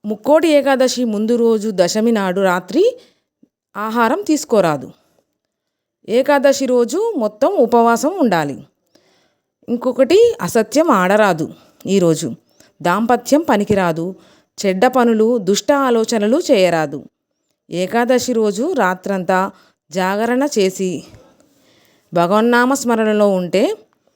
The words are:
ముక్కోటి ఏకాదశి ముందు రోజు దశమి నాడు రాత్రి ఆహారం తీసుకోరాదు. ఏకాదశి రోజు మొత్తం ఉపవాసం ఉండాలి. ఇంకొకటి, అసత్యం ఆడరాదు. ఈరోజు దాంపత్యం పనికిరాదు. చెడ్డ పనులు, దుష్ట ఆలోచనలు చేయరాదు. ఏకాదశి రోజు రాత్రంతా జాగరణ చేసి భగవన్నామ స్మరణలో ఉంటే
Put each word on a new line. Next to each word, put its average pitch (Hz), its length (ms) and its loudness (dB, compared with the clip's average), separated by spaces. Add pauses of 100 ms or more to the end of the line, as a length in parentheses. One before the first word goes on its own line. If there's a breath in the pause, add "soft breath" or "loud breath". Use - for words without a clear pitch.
ముక్కోటి 294 420 2
ఏకాదశి 262 560 2
ముందు 220 320 -2
రోజు 220 380 0
దశమి 214 380 0
నాడు 196 280 -2
రాత్రి 196 560 0 (800 soft breath)
ఆహారం 226 500 -2
తీసుకోరాదు. 175 640 -2 (1200)
ఏకాదశి 269 580 2
రోజు 254 500 0
మొత్తం 233 320 -2
ఉపవాసం 233 720 2
ఉండాలి. 156 440 -2 (1040)
ఇంకొకటి, 262 760 2
అసత్యం 240 480 0
ఆడరాదు. 185 640 2 (340 soft breath)
ఈరోజు 165 480 0 (480 soft breath)
దాంపత్యం 233 680 0
పనికిరాదు. 190 640 0 (520 soft breath)
చెడ్డ 190 200 2
పనులు, 240 520 2
దుష్ట 202 340 0
ఆలోచనలు 233 680 0 (100)
చేయరాదు. 165 540 0 (680)
ఏకాదశి 240 640 -2
రోజు 220 400 -2
రాత్రంతా 185 800 -2 (420 soft breath)
జాగరణ 220 560 -2 (100)
చేసి 190 460 -4 (1080 soft breath)
భగవన్నామ 233 600 2
స్మరణలో 220 540 0
ఉంటే 190 480 -2 (400)